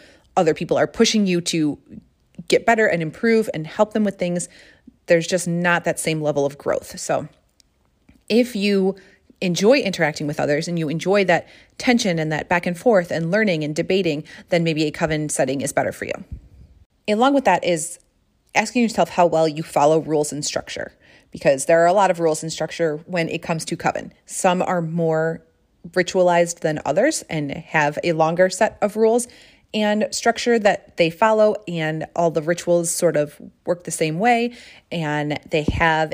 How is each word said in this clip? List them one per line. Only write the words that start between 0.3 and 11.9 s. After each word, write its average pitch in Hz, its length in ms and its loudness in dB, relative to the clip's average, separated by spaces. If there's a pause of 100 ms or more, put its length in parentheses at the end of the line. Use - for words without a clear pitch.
other 160 180 4
people 160 240 -2
are 131 80 2
pushing 220 400 2
you 175 160 0
to 156 380 -2 (720)
get - 160 2
better 220 200 2
and 170 160 0
improve 220 520 0
and 156 120 -6
help 214 280 -2
them 214 100 0
with 196 160 -4
things. 175 280 -4 (600)
There's 165 180 4
just 180 220 -2
not 175 380 0
that 165 140 -2
same 160 220 -2
level 147 240 0
of 139 120 -6
growth. - 420 -4
So 156 300 -4 (1000)
if 240 260 2
you 196 400 0 (440)
enjoy 196 380 2
interacting 160 500 -2
with 147 120 -6
others 147 280 0
and 175 100 -4
you 160 120 -2
enjoy 180 340 0
that 175 240 2 (300)
tension 214 420 0